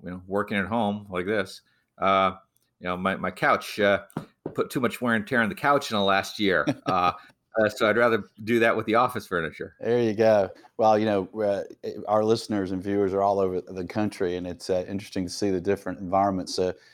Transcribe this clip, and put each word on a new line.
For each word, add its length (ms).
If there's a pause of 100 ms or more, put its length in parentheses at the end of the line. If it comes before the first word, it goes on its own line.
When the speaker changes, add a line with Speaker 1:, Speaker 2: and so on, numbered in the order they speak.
Speaker 1:
you 80
know, 160
working 300
at 80
home 440
like 160
this, 360 (360)
uh, 340 (480)
you 80
know, 100
my, 180
my 160
couch, 480
uh, 240 (500)
put 160
too 100
much 220
wear 140
and 120
tear 140
on 80
the 60
couch 360
in 60
the 60
last 360
year. 320
Speaker 2:
<laughs> 140
Speaker 1:
Uh, 260 (480)
uh, 100
so 200
I'd 80
rather 280 (180)
do 160
that 180
with 80
the 80
office 320
furniture. 540
Speaker 2:
There 200
you 140
go. 380 (260)
Well, 220
you 60
know, 220 (140)
uh, 220 (440)
our 160
listeners 480
and 120
viewers 320
are 80
all 160
over 220
the 220
country, 540
and 80
it's, 240
uh, 180
interesting 380
to 60
see 180
the 100
different 400
environments. 600
Uh, 140 (200)